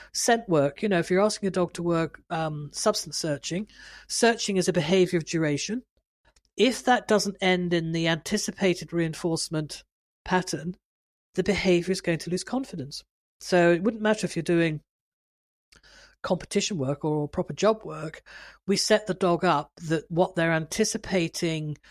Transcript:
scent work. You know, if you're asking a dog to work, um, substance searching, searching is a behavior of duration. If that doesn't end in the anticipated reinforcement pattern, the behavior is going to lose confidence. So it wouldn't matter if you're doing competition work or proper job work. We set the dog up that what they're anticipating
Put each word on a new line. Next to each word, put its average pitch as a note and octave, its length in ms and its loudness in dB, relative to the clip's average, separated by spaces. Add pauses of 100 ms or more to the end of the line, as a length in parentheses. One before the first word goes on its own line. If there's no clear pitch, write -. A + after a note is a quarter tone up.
(140)
scent A#3 340 0
work. C#3+ 340 2
You A3 60 2
know, F#3+ 100 2
if E3 120 -2
you're F#3 120 4
asking G#3 260 0
a - 20 -4
dog F3 240 0
to E3+ 80 -8
work, E3 480 -2
um, D3+ 420 -6
substance - 460 -2
searching, E3 500 -6 (400)
searching A3+ 480 0
is F3+ 120 2
a F3+ 40 2
behavior F3 460 2
of D#3 80 -6
duration. E3 560 -2 (760)
If A#3+ 280 2
that A#3+ 220 2
doesn't G3 360 2
end F3+ 320 2
in E3 180 0
the E3 160 0
anticipated E3+ 840 -2
reinforcement D#3+ 880 -2 (420)
pattern, F3+ 500 -2 (600)
the F#3 80 0
behavior F3+ 500 2
is F3+ 80 -4
going E3 200 -2
to E3 100 -8
lose F3+ 140 -2
confidence. F3+ 580 -8 (380)
So F3 320 4
it E3+ 100 0
wouldn't A3 200 -2
matter G#3+ 240 0
if - 100 -6
you're E3 60 -2
doing E3 380 2 (1400)
competition - 540 -2
work C#3 280 -2
or D3+ 240 -2
proper F3 240 -4
job G#3+ 320 0
work. D#3 380 -12 (440)
We G3 100 2
set G#3+ 300 2
the F#3 80 -2
dog E3+ 300 2
up D3+ 260 2 (180)
that D#3+ 220 0
what F3+ 240 2
they're E3 180 2
anticipating D#3+ 1300 -2 (120)